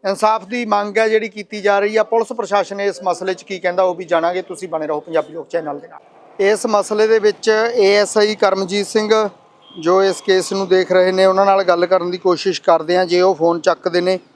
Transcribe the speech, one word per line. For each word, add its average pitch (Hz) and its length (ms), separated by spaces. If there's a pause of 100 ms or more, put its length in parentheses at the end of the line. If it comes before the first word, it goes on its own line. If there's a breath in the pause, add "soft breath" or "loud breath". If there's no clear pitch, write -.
ਇਨਸਾਫ 214 400
ਦੀ 240 220
ਮੰਗ 208 320
ਹੈ 220 100
ਜਿਹੜੀ 220 200
ਕੀਤੀ 208 320
ਜਾ 202 180
ਰਹੀ 208 180
ਆ। 220 80
ਪੁਲਿਸ 226 280
ਪ੍ਰਸ਼ਾਸਨ 202 480
ਇਸ 202 240
ਮਸਲੇ 185 300
'ਚ 180 80
ਕੀ 190 160
ਕਹਿੰਦਾ, 180 240
ਉਹ 180 120
ਵੀ 180 100
ਜਾਣਾਂਗੇ। 170 380
ਤੁਸੀਂ 180 260
ਬਣੇ 156 180
ਰਹੋ 151 140
ਪੰਜਾਬੀ 156 320
ਲੋਕ 156 160
ਚੈਨਲ 151 300
ਦੇ - 100
ਨਾਲ। 151 120 (420)
ਇਸ 208 240
ਮਸਲੇ 208 400
ਦੇ 220 120
ਵਿੱਚ 208 300
ਏ 220 480
ਐਸ 208 220
ਆਈ 214 160
ਕਰਮਜੀਤ 190 520
ਸਿੰਘ, 214 240 (600)
ਜੋ 175 320
ਇਸ 196 180
ਕੇਸ 185 320
ਨੂੰ 196 160
ਦੇਖ 185 240
ਰਹੇ 185 200
ਨੇ, 190 140
ਉਹਨਾਂ 190 200
ਨਾਲ 196 180
ਗੱਲ 175 220
ਕਰਨ 180 240
ਦੀ 180 80
ਕੋਸ਼ਿਸ਼ 180 440
ਕਰਦੇ 165 340
ਹਾਂ, 185 100
ਜੇ 175 140
ਉਹ 185 140
ਫੋਨ 170 260
ਚੱਕਦੇ 180 400
ਨੇ। 185 180 (180)